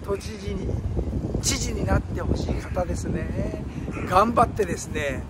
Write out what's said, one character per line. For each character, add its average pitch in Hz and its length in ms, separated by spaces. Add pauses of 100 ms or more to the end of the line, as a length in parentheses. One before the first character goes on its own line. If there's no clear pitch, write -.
都 202 140
知 214 220
事 202 140
に、 185 140 (720)
知 277 160
事 - 160
に 202 120
な - 120
っ - 40
て - 200
ほ 147 140
し - 140
い - 40
方 - 300
で 165 120
す - 80
ね。 - 580 (460)
頑 208 260
張 247 80
っ 220 60
て - 160
で 175 120
す - 120
ね 139 420